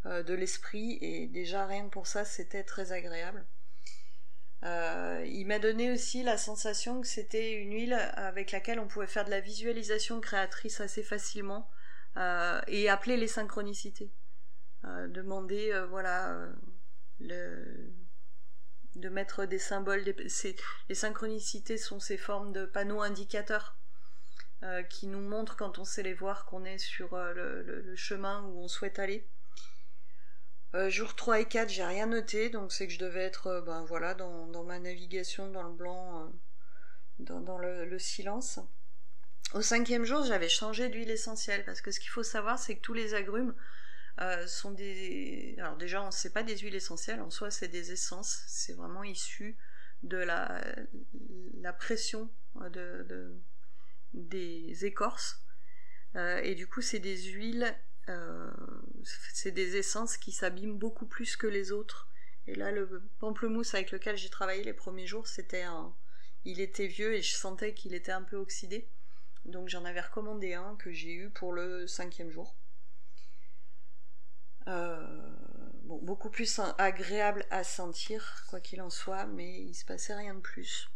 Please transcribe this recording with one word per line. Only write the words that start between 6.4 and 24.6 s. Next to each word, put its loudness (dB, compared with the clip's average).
que 0
c'était 0
une -2
huile 0
avec 0
laquelle 0
on 0
pouvait 0
faire 0
de 0
la 0
visualisation 0
créatrice 0
assez 0
facilement, 0
euh, 2
et 2
appeler 4
les 2
synchronicités. 0
Euh, 0
demander, 0
euh, 0
voilà, 0
euh, 0
le... -2
de 0
mettre 0
des 0
symboles, 0
des... 0
c'est... 0
les 0
synchronicités 0
sont 0
ces 0
formes 2
de 2
panneaux 2
indicateurs, 2